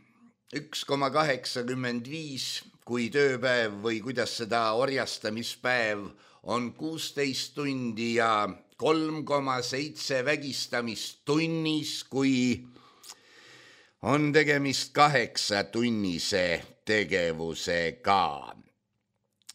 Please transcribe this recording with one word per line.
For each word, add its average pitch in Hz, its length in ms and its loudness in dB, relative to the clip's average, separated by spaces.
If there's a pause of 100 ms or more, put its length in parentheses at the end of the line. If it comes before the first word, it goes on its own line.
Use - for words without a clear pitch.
(540)
Üks 147 320 -8
koma 139 240 0
kaheksakümmend 127 1000 -2
viis, 151 500 -8 (240)
kui 120 240 -2
tööpäev 123 720 2
või 113 240 0
kuidas 120 320 -2
seda 113 400 2
orjastamispäev 117 1300 -2 (480)
on 120 240 -2
kuusteist 143 800 -4
tundi 123 640 -2
ja 113 260 4 (320)
kolm 156 480 2
koma 135 400 0
seitse 139 560 -2
vägistamist 127 1040 -4
tunnis, 156 800 0
kui 127 560 2 (1400)
on 147 240 2
tegemist 143 640 2
kaheksatunnise 104 1700 2 (240)
tegevusega. 82 1700 0 (1000)